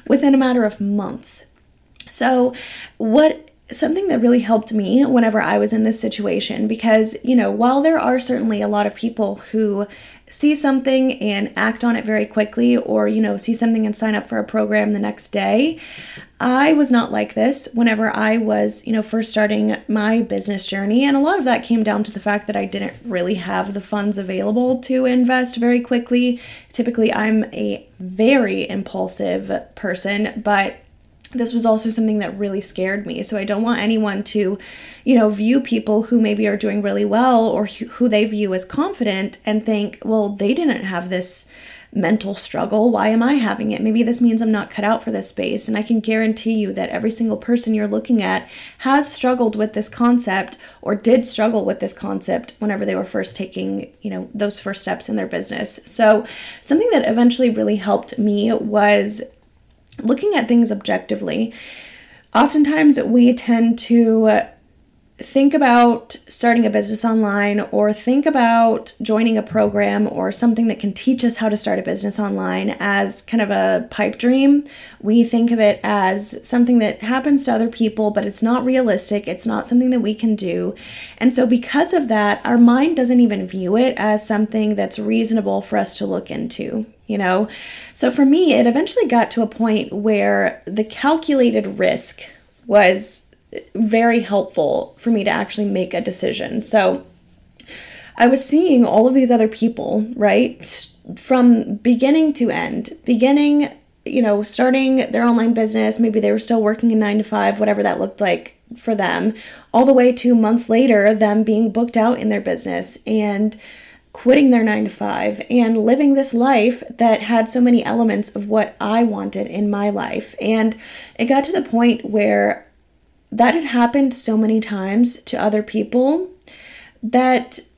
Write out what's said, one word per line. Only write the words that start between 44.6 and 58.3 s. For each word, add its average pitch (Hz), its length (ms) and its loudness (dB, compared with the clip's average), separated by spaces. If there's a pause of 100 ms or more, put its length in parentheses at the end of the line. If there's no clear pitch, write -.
cut 202 140 -6
out 226 200 0
for 226 80 -8
this 190 180 -4
space." 202 400 -4
And 220 80 -2
I 214 60 -4
can 220 180 0
guarantee 220 520 -2
you 202 200 -2
that 190 160 -6
every 220 220 -4
single 220 260 -2
person 240 360 0
you're 208 140 0
looking 220 340 0
at 185 280 -4 (300)
has 285 300 2
struggled 247 460 0
with 214 160 -2
this 214 160 -4
concept 240 720 0 (240)
or 208 140 -4
did 240 300 2
struggle 220 380 -2
with 190 160 -4
this 196 140 -6
concept 190 640 -6
whenever 208 260 -4
they 190 100 -4
were 190 100 -4
first 190 320 -6
taking, 95 500 -8 (140)
you 104 80 -10
know, 92 240 -10
those 104 260 -6
first - 220 -8
steps - 260 -6
in 214 80 -6
their 190 120 -4
business. - 580 -6
So 220 400 2 (360)
something 403 300 0
that 262 180 2
eventually 240 400 4
really 214 280 0
helped 202 420 -2
me 208 320 0